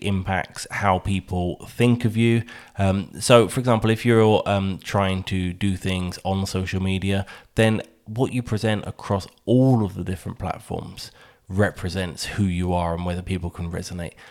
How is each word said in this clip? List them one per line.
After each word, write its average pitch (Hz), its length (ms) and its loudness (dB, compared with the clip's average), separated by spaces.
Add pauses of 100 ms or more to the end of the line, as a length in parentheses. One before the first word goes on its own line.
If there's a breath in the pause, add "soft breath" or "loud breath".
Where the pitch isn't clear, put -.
impacts 95 640 -4
how 95 300 0
people 90 720 -4
think 120 340 2
of 107 140 0
you. 117 260 4 (340 loud breath)
Um, 95 320 0 (120)
so, 117 260 8
for 135 140 -4
example, 113 280 2
if 113 160 0
you're, 110 440 6
um, 98 340 0
trying 95 400 0
to 92 300 -2
do 95 240 -2
things 92 480 -4
on 95 200 0
social 92 360 -4
media, 95 440 -2 (300 loud breath)
then 110 260 4 (240)
what 113 280 -2
you 123 100 -2
present 107 420 -2
across - 420 -6 (180)
all 127 400 4
of 95 80 -4
the 92 100 -8
different 92 360 -8
platforms - 680 -10 (380 soft breath)
represents 92 760 -2
who - 180 -2
you 90 300 0
are 85 220 0
and 90 100 -4
whether 87 160 -4
people 90 280 -6
can 85 220 -10
resonate. 87 420 -10 (180 loud breath)